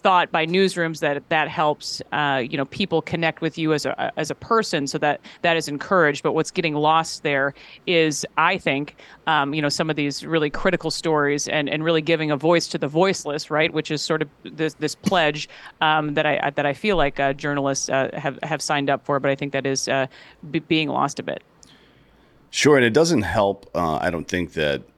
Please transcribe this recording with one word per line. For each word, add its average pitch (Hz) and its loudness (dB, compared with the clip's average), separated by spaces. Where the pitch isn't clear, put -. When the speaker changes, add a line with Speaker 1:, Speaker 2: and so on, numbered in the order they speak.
Speaker 1:
thought 180 4
by 165 0
newsrooms 170 0
that 143 -2
that 156 2
helps, 151 -2
uh, 139 0
you 151 -6
know, 139 -2
people 170 -2
connect 165 -2
with 160 -4
you 160 0
as 147 0
a, - -4
as 156 -2
a 147 -6
person. 190 0
So 139 -4
that, 147 0
that 165 4
is 160 -4
encouraged. 147 2
But 147 2
what's 160 0
getting 170 -2
lost 156 0
there 143 0
is, 160 2
I 175 4
think, 147 -4
um, 143 2
you 156 -2
know, 147 2
some 160 -2
of 151 0
these 143 -4
really 151 0
critical 165 -2
stories 147 0
and, 147 -2
and 151 -2
really 165 2
giving 156 0
a 147 0
voice 160 2
to - -6
the - -2
voiceless, 156 -2
right? 156 2
Which 156 -4
is 147 -4
sort 156 0
of 151 -4
this, 156 -4
this 151 -4
pledge, 151 0
um, 156 2
that 151 2
I, 143 0
that 143 -2
I 143 0
feel 202 0
like, 139 2
uh, 139 2
journalists, 143 -2
uh, 135 0
have, 139 -6
have 156 -4
signed 143 0
up 135 0
for. 139 0
But 139 0
I 135 0
think 143 -6
that 135 -2
is, 135 -2
uh, 135 0
b-, 160 -2
being 156 0
lost 139 -2
a - -8
bit. - -6
Speaker 2:
Sure. - 4
And 127 6
it 113 4
doesn't 160 4
help, 98 0
uh, 80 0
I 87 0
don't 82 -6
think, 87 -4
that 73 -2